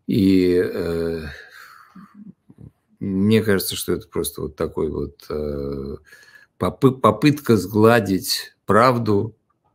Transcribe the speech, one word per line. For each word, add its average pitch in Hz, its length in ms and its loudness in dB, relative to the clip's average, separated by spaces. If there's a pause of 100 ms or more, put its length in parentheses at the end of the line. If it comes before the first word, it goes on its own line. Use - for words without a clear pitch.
И, 95 480 2
э, 82 720 -4 (1700)
мне 101 440 2
кажется, 98 320 -2
что - 180 -6
это 78 140 -6
просто - 360 -6
вот 73 140 -10
такой 80 320 -4
вот, 73 400 -8
э, 71 680 -8 (600)
попы-, 107 400 2
попытка - 580 2
сгладить 104 960 0 (100)
правду, 110 720 2 (400)